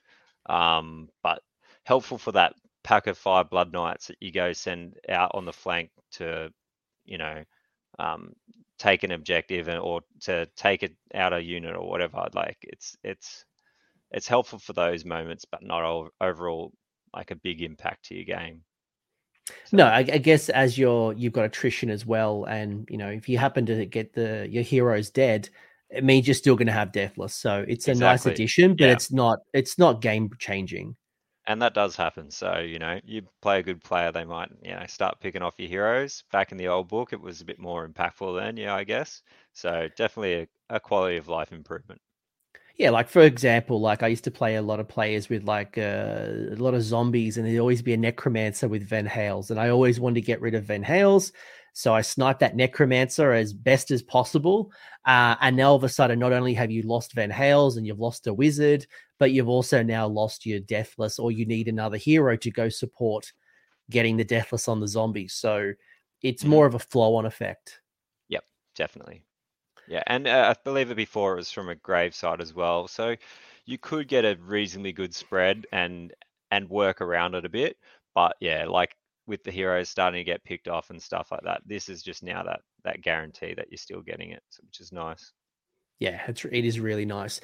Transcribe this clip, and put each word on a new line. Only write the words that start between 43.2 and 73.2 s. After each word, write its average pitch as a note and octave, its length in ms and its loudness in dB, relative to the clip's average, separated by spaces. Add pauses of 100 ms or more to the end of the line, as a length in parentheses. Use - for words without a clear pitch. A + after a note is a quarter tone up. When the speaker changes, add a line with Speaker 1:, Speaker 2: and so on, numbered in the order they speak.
Speaker 2:
example, B2 580 6
like, G#2+ 240 0
I A#2+ 40 2
used A#2 180 -2
to B2+ 60 -6
play A2 260 -2
a G#2+ 60 -2
lot G#2+ 180 -2
of G#2+ 80 -10
players G#2+ 400 -2
with, G#2+ 160 -4
like, G#2 320 -4
uh, G#2+ 520 -4 (240)
a G#2+ 40 -8
lot B2 160 0
of B2 100 2
zombies, A#2 540 0
and A2+ 100 -2
there'd A2+ 120 2
always A#2+ 240 2
be A#2+ 100 0
a A2+ 60 2
necromancer A2+ 680 0
with G#2 200 -4
Van G#2+ 160 -2
Hales, G#2 460 -4
and A2 100 -2
I A#2+ 80 2
always B2 320 4
wanted A#2+ 140 0
to A#2 120 0
get A#2 140 -2
rid A#2 140 -2
of G#2+ 100 -2
Van G#2 180 -4
Hales, G3 480 4 (440)
so A#2 200 2
I A2 60 6
sniped C3 400 2
that B2 160 4
necromancer C3 760 4
as A2 200 2
best B2 380 2
as B2 120 0
possible, E3 720 2 (320)
uh, B2 380 6
and B2+ 140 4
now C3+ 140 8
all C#3+ 60 10
of B2+ 80 2
a B2 60 0
sudden, A#2+ 280 4
not B2 140 2
only B2 220 2
have A#2 160 0
you A2+ 120 -2
lost A#2 300 -4
Van G#2+ 180 -2
Hales C#3 460 4
and A2 100 -4
you've G#2 140 -6
lost A#2 260 -6
a A2+ 60 0
wizard, D3 540 4 (320)
but C3+ 120 6
you've C3 180 2
also B2 340 4
now A2+ 240 0
lost G#2+ 400 -4
your G#2 140 -4
Deathless, G#2+ 580 -4
or A#2 120 -2
you A2+ 140 -4
need A2+ 240 -2
another A2 300 -4
hero D3 400 4
to A#2 120 -6
go A2+ 200 -2
support A2 600 -6 (600)
getting A#2 260 2
the A2+ 80 2
Deathless A2+ 440 -2
on A2 120 -2
the G#2 80 -4
zombies. G#2+ 460 -4
So G#2 400 -2 (480)
it's B2+ 220 -4
Speaker 1:
Mm-hmm. D3 60 4
Speaker 2:
more D3+ 160 10
of A#2+ 80 2
a A#2 40 -4
flow-on A2+ 480 2
effect. - 560 -10 (460)
Speaker 1:
Yep, - 160 -6 (300)
definitely. - 480 -10 (640)
Yeah, E2 200 -6
and, C3 220 -2
uh, B2 280 4
I - 60 -14
believe C3+ 300 -2
it - 20 -8
before G#2 380 -2
it F2+ 40 -4
was F2 140 -10
from F#2+ 180 -10
a E2+ 60 -8
gravesite F2 680 -2
as D#2+ 140 -14
well. F2 320 -2
So A2+ 300 -6 (480)